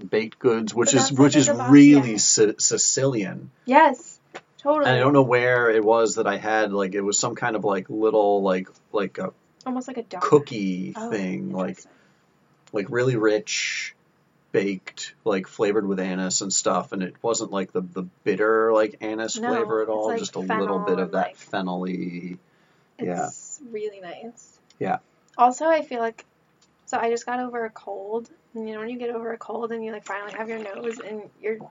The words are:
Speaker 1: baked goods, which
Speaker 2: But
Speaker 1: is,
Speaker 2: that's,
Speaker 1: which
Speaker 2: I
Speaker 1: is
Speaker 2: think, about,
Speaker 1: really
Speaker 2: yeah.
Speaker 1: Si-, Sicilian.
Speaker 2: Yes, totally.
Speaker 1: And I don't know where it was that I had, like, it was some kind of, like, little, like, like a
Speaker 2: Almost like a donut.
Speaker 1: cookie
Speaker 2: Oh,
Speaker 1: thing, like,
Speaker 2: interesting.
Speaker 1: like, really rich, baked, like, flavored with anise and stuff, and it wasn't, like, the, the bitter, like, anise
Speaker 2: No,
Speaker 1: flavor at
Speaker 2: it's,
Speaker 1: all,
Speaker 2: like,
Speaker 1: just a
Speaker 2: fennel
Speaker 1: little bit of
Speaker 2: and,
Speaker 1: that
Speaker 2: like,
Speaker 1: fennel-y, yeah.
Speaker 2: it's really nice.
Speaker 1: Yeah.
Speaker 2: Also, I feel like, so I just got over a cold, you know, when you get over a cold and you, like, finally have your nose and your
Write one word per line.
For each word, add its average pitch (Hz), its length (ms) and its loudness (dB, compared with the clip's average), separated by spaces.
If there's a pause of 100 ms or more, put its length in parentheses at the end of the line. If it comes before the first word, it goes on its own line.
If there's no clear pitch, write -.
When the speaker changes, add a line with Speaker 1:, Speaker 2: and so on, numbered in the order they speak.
(120)
Speaker 1:
baked 110 280 -2
goods, 113 360 2
which 117 180 2
Speaker 2:
But - 20 4
Speaker 1:
is, 127 160 4
Speaker 2:
that's, 139 80 0
Speaker 1:
which 139 180 6
Speaker 2:
I - 40 8
Speaker 1:
is 135 60 4
Speaker 2:
think, 285 120 2
about, 123 120 -2
Speaker 1:
really 143 420 10
Speaker 2:
yeah. 107 60 -2
Speaker 1:
Si-, 110 400 4
Sicilian. 107 920 0 (160)
Speaker 2:
Yes, 269 520 2 (400)
totally. 294 280 0
Speaker 1:
And 127 100 4
I 120 40 2
don't 135 120 4
know 139 100 8
where 120 480 4
it 110 140 4
was 110 300 4
that 110 120 -2
I 98 120 0
had, 107 340 0
like, 98 220 -4
it 101 80 -2
was 98 160 -2
some 120 160 -2
kind 113 220 -4
of, 101 80 -6
like, 95 260 -2
little, 107 520 2
like, 95 260 0 (240)
like 101 260 -4
a 95 140 -8 (340)
Speaker 2:
Almost 254 220 -6
like 247 100 -12
a 233 40 -10
donut. 185 180 -14
Speaker 1:
cookie 98 760 0
Speaker 2:
Oh, 233 140 -8
Speaker 1:
thing, 95 420 -6
like, 92 180 -4
Speaker 2:
interesting. - 220 -18 (800)
Speaker 1:
like, 101 180 -4
really 123 260 2
rich, - 800 -2 (580)
baked, - 640 -4 (100)
like, 95 220 -2
flavored 104 400 0
with 95 140 -2
anise 92 400 -2
and 98 120 -6
stuff, 92 400 -2
and 98 100 -6
it 90 200 -8
wasn't, 110 280 -2
like, 95 220 -4
the, 92 100 -2
the 90 220 -10 (200)
bitter, 110 480 2
like, 110 280 2
anise 110 380 -6
Speaker 2:
No, 220 100 -4
Speaker 1:
flavor 110 320 0
at 214 40 0
Speaker 2:
it's, - 60 -4
Speaker 1:
all, 214 180 -2
Speaker 2:
like, 226 100 -2
Speaker 1:
just 196 180 -8
a 190 60 -6
Speaker 2:
fennel 196 180 -2
Speaker 1:
little 196 200 -2
bit 92 180 0
of 92 80 -2
Speaker 2:
and, 87 80 -8
Speaker 1:
that 92 140 0
Speaker 2:
like, - 80 -16
Speaker 1:
fennel-y, 90 1000 -6 (600)
yeah. 185 280 -4
Speaker 2:
it's - 340 -16 (100)
really 214 300 -8
nice. 175 580 -18 (200)
Speaker 1:
Yeah. - 200 -4 (380)
Speaker 2:
Also, 247 300 2
I 320 160 2
feel 247 180 -8
like, 226 240 -6 (600)
so 254 120 -4
I 233 120 0
just 233 160 -4
got 247 140 -4
over 240 240 -6
a 220 60 -8
cold, 208 600 -10 (240)
you 220 180 -8
know, 214 80 -10
when 220 80 -8
you 247 100 -10
get 240 120 -6
over 226 220 -8
a 233 60 -10
cold 226 340 -8
and 226 120 -6
you, 220 80 -8
like, 208 120 -14
finally 202 280 -10
have 220 160 -10
your 226 100 -8
nose 226 400 -8
and 214 240 -12 (180)
your 220 180 -4 (120)